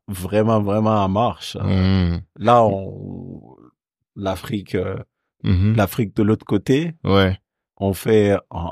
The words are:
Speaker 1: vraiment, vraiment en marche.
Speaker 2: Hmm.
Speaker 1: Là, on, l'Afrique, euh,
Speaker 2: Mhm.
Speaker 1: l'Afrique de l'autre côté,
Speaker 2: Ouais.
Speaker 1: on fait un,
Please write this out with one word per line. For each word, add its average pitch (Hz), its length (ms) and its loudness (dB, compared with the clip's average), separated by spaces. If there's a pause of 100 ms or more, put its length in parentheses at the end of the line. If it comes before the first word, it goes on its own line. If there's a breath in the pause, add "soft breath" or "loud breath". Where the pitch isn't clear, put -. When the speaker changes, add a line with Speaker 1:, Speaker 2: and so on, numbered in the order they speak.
Speaker 1:
vraiment, 104 560 0
vraiment 107 400 0
en 95 60 0
marche. 104 480 -2
Speaker 2:
Hmm. 92 640 2 (200)
Speaker 1:
Là, 117 260 4
on, 95 920 -8 (580)
l'Afrique, 95 640 -6
euh, 95 200 -4 (460)
Speaker 2:
Mhm. 101 320 2
Speaker 1:
l'Afrique 104 400 -2
de 113 80 2
l'autre 107 220 2
côté, 139 480 0 (100)
Speaker 2:
Ouais. 95 340 2 (420)
Speaker 1:
on 98 160 -2
fait 104 420 2 (160)
un, 85 200 -8